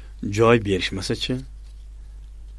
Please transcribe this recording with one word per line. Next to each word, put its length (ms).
Joy 320
berishmasa-chi? 800